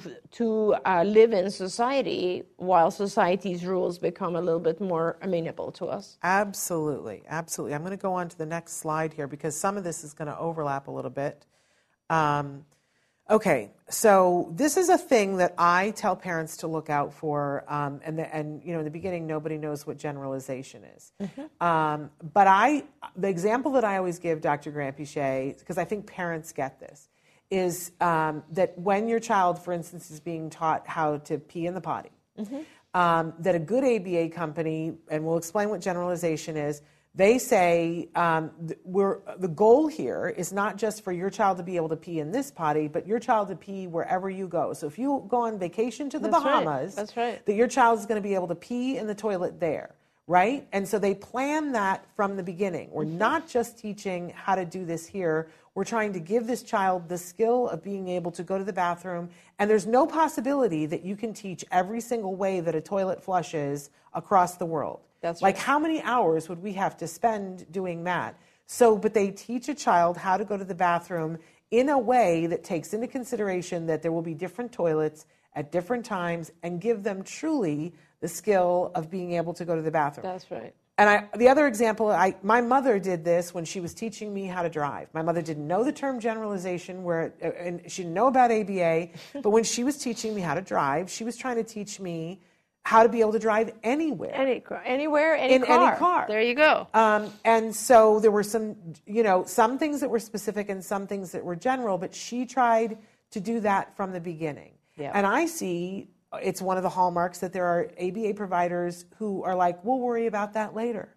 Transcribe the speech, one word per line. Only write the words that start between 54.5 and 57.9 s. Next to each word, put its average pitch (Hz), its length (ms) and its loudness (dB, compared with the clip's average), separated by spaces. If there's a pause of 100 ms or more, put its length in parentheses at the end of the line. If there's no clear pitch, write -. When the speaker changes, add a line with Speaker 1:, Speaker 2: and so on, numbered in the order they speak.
Speaker 2:
to 185 120 0
do 180 200 -10
this 165 220 -6
here. 160 420 -2 (260)
We're 196 100 -2
trying 214 280 -2
to 180 60 -6
give 214 260 -2
this 240 160 -4
child 185 480 0
the 180 80 -4
skill 233 520 0
of 160 140 -6
being 196 260 -8